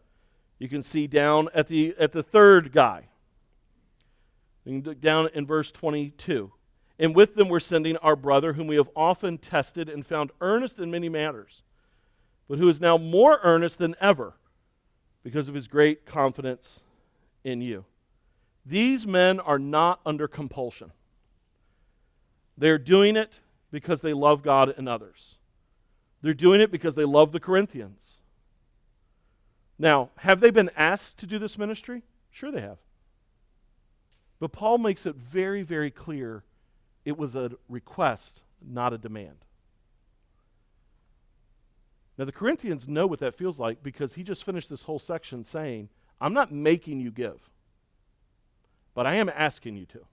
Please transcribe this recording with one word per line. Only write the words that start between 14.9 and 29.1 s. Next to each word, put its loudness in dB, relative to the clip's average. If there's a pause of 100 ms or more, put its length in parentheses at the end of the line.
because -6
of -12
his -10
great 2
confidence -6 (600)
in -8
you." -10 (800)
These -2
men 2
are 0
not 0
under -4
compulsion. -12 (1600)
They're 4
doing 4
it -4 (320)
because -6
they -2
love 4
God 4
and -10
others. -12 (840)
They're -2
doing 6
it 4
because -4
they 0
love 6
the -8
Corinthians. -4 (1600)